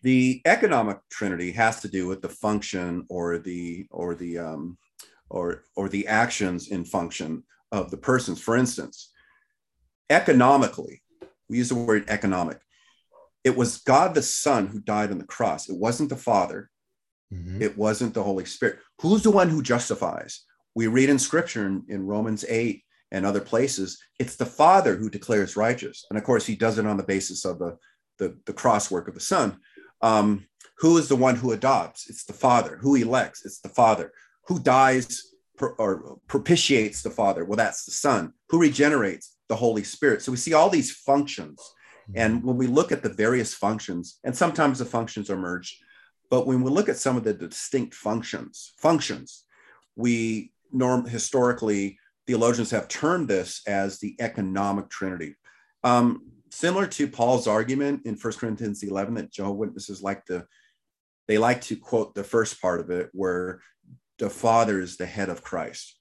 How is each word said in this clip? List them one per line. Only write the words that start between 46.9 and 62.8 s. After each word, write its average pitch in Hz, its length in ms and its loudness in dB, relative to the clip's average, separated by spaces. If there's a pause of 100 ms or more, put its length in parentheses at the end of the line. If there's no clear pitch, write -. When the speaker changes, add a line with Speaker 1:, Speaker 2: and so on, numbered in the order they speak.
Speaker 1:
some 127 200 0
of 113 60 -4
the 110 100 0
distinct 92 600 -6
functions, - 840 -8
functions, - 680 -2 (500)
we 113 560 -2 (200)
norm-, 127 360 0
historically, 113 880 -2 (300)
theologians 117 420 2
have 107 180 -2
termed 165 400 -2
this 92 380 -4
as 98 340 -4
the 101 200 -10
economic 101 680 -4
Trinity. 87 460 -8 (480)
Um, 123 440 2 (240)
similar 185 340 -2
to 147 220 -2
Paul's 120 400 2
argument 135 580 0
in 107 100 -6
First 107 220 -8
Corinthians 107 460 -6
eleven 101 320 -4
that 101 160 -10
Jehovah's 101 260 -6
Witnesses 98 460 -10
like 98 220 -6
to, 90 200 -8 (840)
they 107 120 4
like 117 220 2
to - 140 -8
quote - 380 -4
the 101 100 -8
first 113 380 -2
part 87 200 0